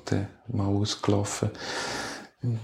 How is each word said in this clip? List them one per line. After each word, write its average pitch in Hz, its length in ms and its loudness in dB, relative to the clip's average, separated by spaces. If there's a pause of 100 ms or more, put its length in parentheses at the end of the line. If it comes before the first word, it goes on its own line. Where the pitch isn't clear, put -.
(120)
äh, 101 140 4 (300)
mal 101 120 2
ausgelaufen. 101 840 2 (1160)